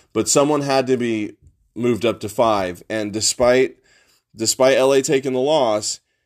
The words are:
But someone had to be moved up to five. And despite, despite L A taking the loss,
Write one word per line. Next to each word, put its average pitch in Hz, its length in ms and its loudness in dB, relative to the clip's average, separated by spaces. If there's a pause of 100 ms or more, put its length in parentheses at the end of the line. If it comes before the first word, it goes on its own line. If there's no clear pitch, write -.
(120)
But - 160 -2
someone 147 360 2
had 135 240 0
to 127 100 2
be 113 400 -4 (380)
moved 117 300 -2
up 107 160 -2
to 107 80 -8
five. 101 600 -2
And 107 240 -6
despite, 123 640 0 (580)
despite 123 420 2
L 135 140 4
A 135 100 4
taking 135 300 -2
the 127 80 -2
loss, 127 640 0 (240)